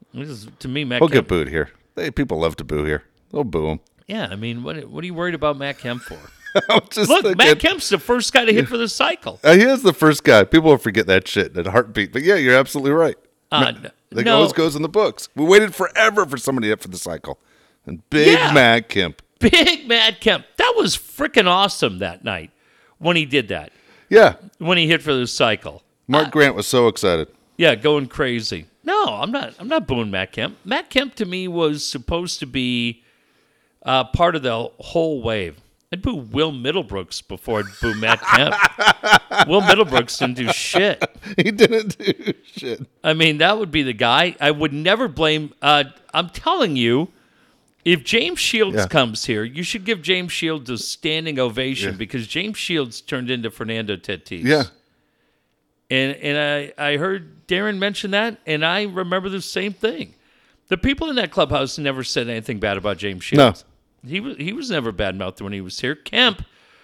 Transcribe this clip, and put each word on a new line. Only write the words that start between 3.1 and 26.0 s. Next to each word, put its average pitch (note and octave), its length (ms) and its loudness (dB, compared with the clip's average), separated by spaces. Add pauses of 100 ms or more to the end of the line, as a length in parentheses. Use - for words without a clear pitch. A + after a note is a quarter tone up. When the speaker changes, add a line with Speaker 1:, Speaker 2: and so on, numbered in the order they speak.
Speaker 2:
They'll - 140 -4
boo D#2+ 240 -4
him. D#2 100 -6 (280)
Speaker 1:
Yeah, G3 220 -8
I F#2 60 -12
mean, A#2 280 -10
what, D#3 260 -12
what D#3+ 140 -12
are F3+ 40 -10
you F3+ 60 -10
worried E3+ 220 -6
about D3 220 -2
Matt C#3 220 -10
Kemp B2 220 -8
for? - 160 -16 (360)
Speaker 2:
<laughs> - 160 0
I'm A3+ 200 4
just G#4 200 0
Speaker 1:
Look, F4 140 6
Matt F#3 140 2
Speaker 2:
thinking D3+ 220 6 (100)
Speaker 1:
Kemp's F#4 200 -4
the F#3 100 2
first A#3+ 340 -2
guy B3 100 6
to A3+ 100 4
hit A3+ 120 4
Speaker 2:
Yeah. - 40 -10
Speaker 1:
for B3 80 -4
the A#3 120 -2
cycle. - 520 -4
Speaker 2:
Uh, D#3 140 8
he G3+ 80 10
is C4+ 200 4
the F3+ 100 4
first D3+ 320 4
guy. A2 180 10
People D#3+ 280 6
will C3+ 60 8
forget G#2 300 -2
that F#2+ 200 4
shit - 300 -2
in F2 80 -4
a F#2 60 -4
heartbeat. G#2+ 400 0
But, B2+ 120 -4
yeah, F#3+ 120 4
you're C3 220 6
absolutely C#3 340 0
right. D#3 240 2 (380)
Speaker 1:
Uh, D3 80 2
Speaker 2:
Matt, A#2 140 0 (100)
Speaker 1:
n-, - 60 -12 (200)
Speaker 2:
like, A3 140 -2
Speaker 1:
no. A3+ 100 4
Speaker 2:
always A3 160 4
goes D#3+ 240 0
in D3 60 -4
the D#3 80 -4
books. F#3+ 440 -2
We D3 120 -2
waited G3+ 280 6
forever G#3 520 0
for C#3 100 -8
somebody B2+ 320 -2
to G#2+ 40 2
hit G#2+ 100 -2
for - 80 -18
the F2+ 80 -12
cycle. D#2+ 420 -10 (460)
And D#2+ 240 -14
Big D3+ 280 6
Speaker 1:
Yeah. - 140 0
Speaker 2:
Matt A#2 380 4
Kemp. F2+ 320 -2 (180)
Speaker 1:
Big D#4 480 4
Matt A3+ 320 0
Kemp. F#3+ 260 0 (120)
That A#4+ 180 2
was E4 220 0
frickin' - 500 0
awesome F3 520 0
that F#2 260 -8
night F2+ 260 -8 (480)
when E3+ 160 -4
he D#3+ 100 0
did B2+ 220 -2
that. E2 240 -8 (380)
Speaker 2:
Yeah. F#3+ 240 8 (240)
Speaker 1:
When F3 200 0
he E3 100 2
hit D#3 140 2
for D3 120 -2
the B2 140 0
cycle. G#2+ 560 -2 (260)